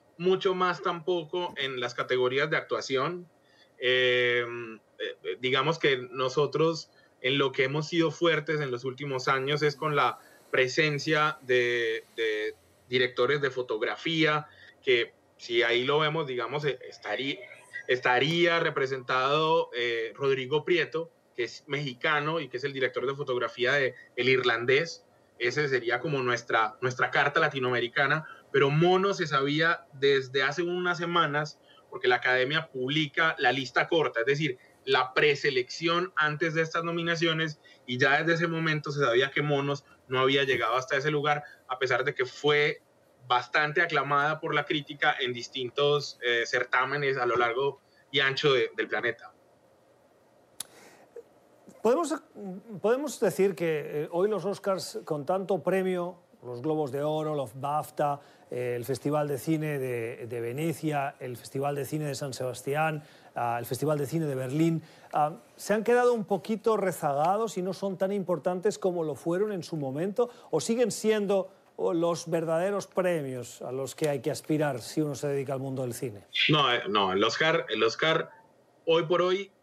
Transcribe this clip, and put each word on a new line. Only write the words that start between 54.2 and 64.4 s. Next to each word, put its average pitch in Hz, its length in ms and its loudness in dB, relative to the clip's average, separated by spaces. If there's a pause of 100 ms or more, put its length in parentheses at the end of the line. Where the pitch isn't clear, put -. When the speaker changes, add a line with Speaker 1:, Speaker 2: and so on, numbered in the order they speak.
Speaker 2:
los 190 160 -2
Oscars, 190 600 -4
con 147 200 -4
tanto 180 380 0
premio, 185 600 0 (220)
los 120 160 -10
Globos 151 320 0
de 139 100 -4
Oro, 156 320 -2
los 131 240 -6
bafta, 143 640 -2 (300)
eh, 123 260 -2
el 120 80 -6
Festival 143 420 0
de 143 120 -2
Cine 151 400 -2
de, 123 480 -6
de 117 140 -8
Venecia, 143 800 -4
el 127 160 -8
Festival 139 380 -4
de 139 100 -4
Cine 151 200 -6
de 143 100 -4
San 135 200 -8
Sebastián, 147 680 -2 (320)
ah, 120 240 -2
el 120 80 -8
Festival 143 320 -2
de 143 80 -2
Cine 156 200 -2
de 143 80 -4
Berlín, 156 480 0 (300)